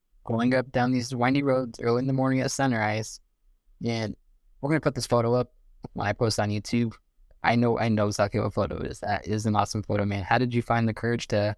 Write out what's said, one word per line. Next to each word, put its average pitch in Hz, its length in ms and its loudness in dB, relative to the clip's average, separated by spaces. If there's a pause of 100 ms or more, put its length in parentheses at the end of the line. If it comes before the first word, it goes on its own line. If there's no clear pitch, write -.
(260)
going 117 280 0
up 127 180 0
down 123 200 2
these 127 240 -2
windy 127 280 2
roads 127 360 0
early 120 200 2
in 131 80 -2
the 135 60 0
morning 131 280 2
at 127 100 -2
sunrise. 110 680 -2 (640)
And 113 320 -4 (440)
we're 139 100 -4
gonna 156 120 2
put 143 140 0
this 120 120 -6
photo 120 260 2
up 123 200 0 (400)
when - 140 -4
I 104 60 2
post 113 260 0
on 104 100 0
YouTube. 110 440 -2 (500)
I 117 120 4
know, 117 240 4
I 117 100 0
know 107 180 2
exactly 104 320 0
what 107 140 -2
photo - 240 -2
it - 140 -6
is. - 80 -12
That - 260 -4
is 104 200 -2
an 107 100 2
awesome 104 260 0
photo, 101 240 0
man. 101 180 -4
How 117 140 2
did 123 160 0
you 120 80 2
find 117 260 2
the 107 60 0
courage 120 360 -2
to 104 280 0